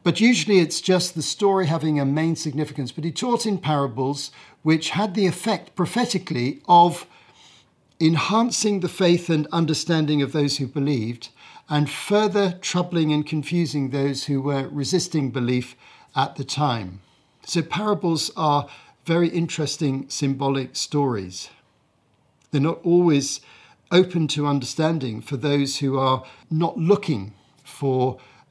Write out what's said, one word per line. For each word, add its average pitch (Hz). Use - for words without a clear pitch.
But 170
usually 220
it's -
just 185
the 160
story 190
having 151
a 139
main 156
significance. 143
But 151
he 170
taught 240
in 208
parables 143
which 160
had 196
the 196
effect -
prophetically 160
of 175
enhancing 202
the 165
faith 175
and 151
understanding 156
of 135
those 147
who 135
believed 120
and 147
further 202
troubling 175
and 151
confusing 147
those 139
who 139
were 135
resisting 147
belief 123
at 131
the 135
time. 113
So -
parables 175
are 147
very 170
interesting 151
symbolic 135
stories. 113
They're 147
not 165
always 170
open 180
to 147
understanding 143
for 135
those 143
who 135
are 131
not 160
looking 160
for, 127